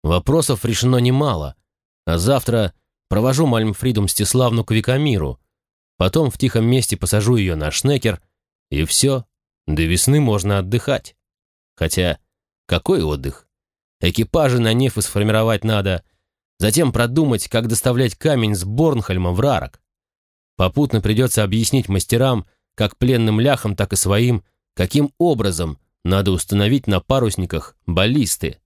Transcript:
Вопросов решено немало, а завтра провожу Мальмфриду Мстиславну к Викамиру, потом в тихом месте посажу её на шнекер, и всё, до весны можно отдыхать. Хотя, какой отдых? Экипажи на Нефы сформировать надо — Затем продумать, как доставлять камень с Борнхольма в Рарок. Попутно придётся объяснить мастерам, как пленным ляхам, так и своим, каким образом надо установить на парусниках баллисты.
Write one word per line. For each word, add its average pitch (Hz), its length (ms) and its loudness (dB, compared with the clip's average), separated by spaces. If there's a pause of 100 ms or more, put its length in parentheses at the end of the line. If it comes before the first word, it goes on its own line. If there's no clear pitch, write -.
Вопросов 117 600 0
решено 120 320 0
немало, 123 580 0 (500)
а 82 120 0
завтра 113 560 0 (340)
провожу 131 380 2
Мальмфриду 110 560 0
Мстиславну 117 640 0
к - 60 -6
Викамиру, 110 680 0 (580)
потом 127 320 2
в - 80 -8
тихом 117 280 0
месте 120 320 2
посажу 104 400 2
её 92 180 0
на 76 160 -4
шнекер, 127 500 -2 (480)
и - 140 0
всё, 131 420 0 (420)
до 165 160 0
весны 160 360 2
можно 104 400 0
отдыхать. 113 560 -4 (600)
Хотя, 87 440 -2 (460)
какой 120 360 0
отдых? 71 460 -6 (540)
Экипажи 123 580 2
на 113 140 2
Нефы 120 280 0
сформировать 107 640 0
надо — 98 400 -2 (540)
Затем 117 340 2
продумать, 123 560 0
как 117 200 -2
доставлять 120 480 0
камень 117 400 0
с 92 80 -6
Борнхольма 101 680 0
в 90 80 -2
Рарок. - 420 -2 (760)
Попутно 113 460 0
придётся 110 420 0
объяснить 113 460 0
мастерам, 117 560 0 (300)
как 104 220 -2
пленным 113 420 2
ляхам, 120 360 0
так 98 180 -2
и - 20 -4
своим, 104 480 0 (320)
каким 143 420 0
образом 98 600 0 (240)
надо 95 280 2
установить 101 560 0
на 98 140 2
парусниках 98 720 -2 (100)
баллисты. 95 800 0